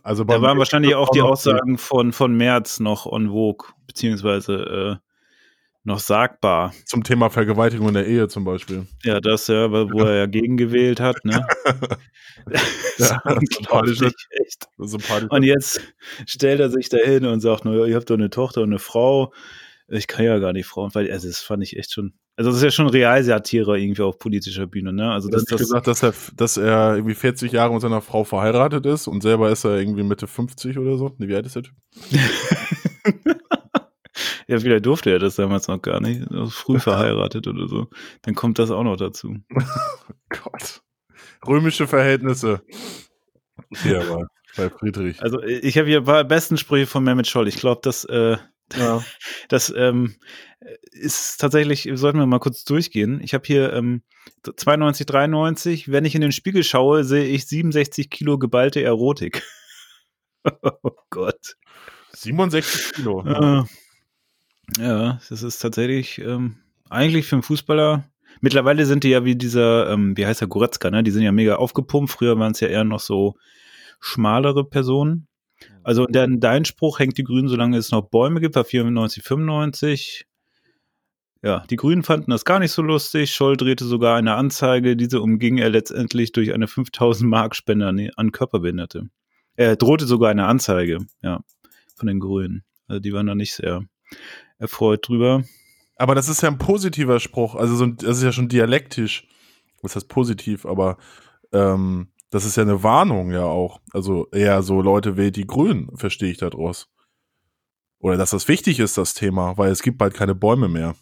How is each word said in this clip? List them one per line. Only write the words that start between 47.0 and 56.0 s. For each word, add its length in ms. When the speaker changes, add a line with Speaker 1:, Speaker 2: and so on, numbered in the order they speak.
Speaker 2:
Mehmet 240
Scholl. 220
Ich 80
glaub, 260
das, 220
äh, 320
Speaker 1:
Ja. 260
Speaker 2:
<laughs> 220
das, 260
ähm, 420
ist 500
tatsächlich, 540
sollten 240
wir 80
mal 120
kurz 260
durchgehen. 580
Ich 120
habe 120
hier, 260
ähm, 300
zweiundneunzig, 500
dreiundneunzig. 840
"Wenn 140